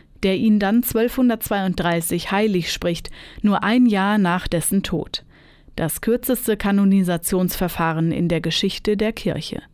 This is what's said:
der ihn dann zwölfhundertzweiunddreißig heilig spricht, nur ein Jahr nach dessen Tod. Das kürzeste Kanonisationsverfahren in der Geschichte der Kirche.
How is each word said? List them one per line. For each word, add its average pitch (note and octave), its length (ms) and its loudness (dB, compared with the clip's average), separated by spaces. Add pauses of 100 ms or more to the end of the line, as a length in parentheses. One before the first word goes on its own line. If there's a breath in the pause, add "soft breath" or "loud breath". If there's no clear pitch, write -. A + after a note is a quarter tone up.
(220 loud breath)
der F#3+ 160 2
ihn G#3+ 220 4
dann G#3 240 2
zwölfhundertzweiunddreißig F#3+ 1500 0
heilig G3 400 0
spricht, - 380 -4 (320 loud breath)
nur G3+ 220 2
ein B3 240 4
Jahr G#3 320 2
nach F3+ 280 0
dessen F#3 360 0
Tod. - 400 -6 (520 soft breath)
Das - 260 -4
kürzeste A#3+ 540 0
Kanonisationsverfahren F3+ 1600 0
in F3 160 0
der E3 140 0
Geschichte G3 540 -2
der G#3+ 180 -2
Kirche. - 500 -6 (100)